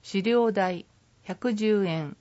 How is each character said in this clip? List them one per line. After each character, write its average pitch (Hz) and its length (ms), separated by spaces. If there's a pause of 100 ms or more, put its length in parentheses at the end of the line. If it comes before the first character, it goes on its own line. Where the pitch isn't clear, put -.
資 190 220
料 233 280
代、 185 340 (380)
百 226 300
十 208 320
円。 160 360